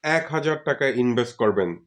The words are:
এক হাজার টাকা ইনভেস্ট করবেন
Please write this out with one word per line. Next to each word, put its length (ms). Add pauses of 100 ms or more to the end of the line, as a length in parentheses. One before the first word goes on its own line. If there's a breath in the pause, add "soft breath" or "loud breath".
এক 280
হাজার 340
টাকা 240
ইনভেস্ট 460
করবেন 340 (180)